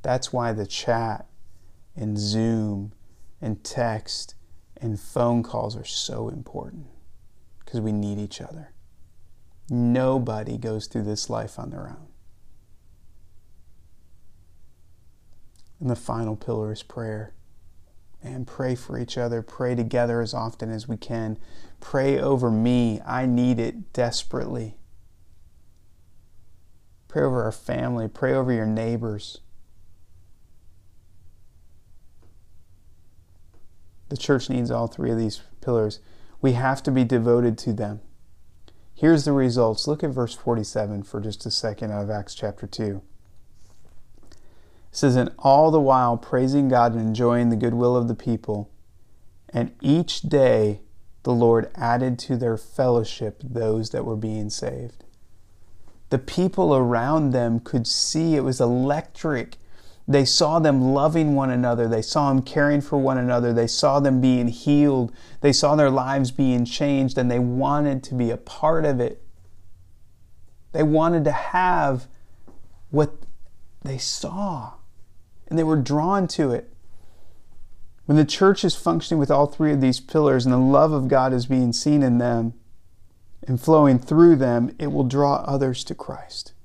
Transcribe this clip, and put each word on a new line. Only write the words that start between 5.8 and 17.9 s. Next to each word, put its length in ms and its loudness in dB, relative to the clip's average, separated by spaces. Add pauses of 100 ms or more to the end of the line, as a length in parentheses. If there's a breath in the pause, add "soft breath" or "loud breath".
so 460 -8
important, 560 -12 (800)
'cause 160 -6
we 100 -2
need 240 -4
each 240 -10
other. 300 -16 (1000)
Nobody 880 0
goes 300 -8
through 180 -6
this 260 -6
life 280 -8
on 120 -14
their 180 -14
own. 200 -18 (3750)
And 100 -4
the 60 -2
final 400 -6
pillar 340 -6
is 120 -10
prayer. 500 -10 (920)